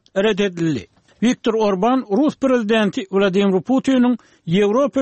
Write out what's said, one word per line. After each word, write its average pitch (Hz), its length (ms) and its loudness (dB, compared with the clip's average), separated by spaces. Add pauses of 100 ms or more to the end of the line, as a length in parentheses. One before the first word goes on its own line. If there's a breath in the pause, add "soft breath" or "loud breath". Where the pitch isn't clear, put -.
(180)
reddedildi. 175 720 -2 (360 soft breath)
Viktor 240 300 0
Orban, 220 520 0 (120)
Rus 285 220 0
prezidenti 226 720 0
Vladimir 196 500 2
Putiniň 254 520 0 (340 soft breath)
Ýewropa 208 540 0